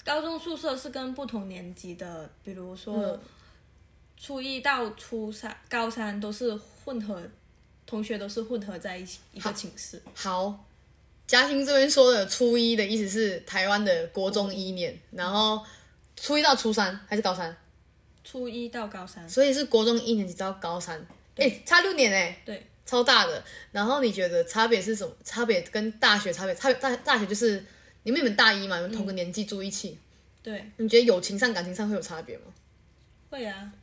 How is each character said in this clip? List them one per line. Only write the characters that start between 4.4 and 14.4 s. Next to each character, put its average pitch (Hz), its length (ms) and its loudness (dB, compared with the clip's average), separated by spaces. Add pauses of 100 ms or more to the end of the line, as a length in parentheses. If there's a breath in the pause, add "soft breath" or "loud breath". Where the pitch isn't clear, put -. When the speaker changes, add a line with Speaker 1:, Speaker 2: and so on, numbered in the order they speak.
Speaker 1:
一 262 200 -6
到 254 300 0
初 220 400 -8
三， 214 240 -12 (140)
高 233 220 -2
三 214 280 -6
都 208 140 -6
是 226 240 -4
混 233 460 -10
合， 202 200 -8 (640)
同 220 180 -6
学 214 140 -4
都 196 120 -8
是 226 140 -4
混 220 220 -6
合 190 140 -10
在 180 180 -10
一 185 80 -12
起， - 140 -14 (140)
一 202 80 -16
个 208 120 -2
寝 190 240 -10
室。 - 240 -14 (140)
Speaker 2:
好。 190 360 -2
好， 202 140 -14 (640)
嘉 254 200 6
欣 277 200 0
这 285 100 2
边 269 140 6
说 262 200 8
的 208 160 4
初 240 300 2
一 233 180 4
的 214 100 2
意 208 120 0
思 208 120 -2
是 196 320 0
台 190 280 -2
湾 208 160 2
的 170 240 2
国 190 220 -2
中 196 240 0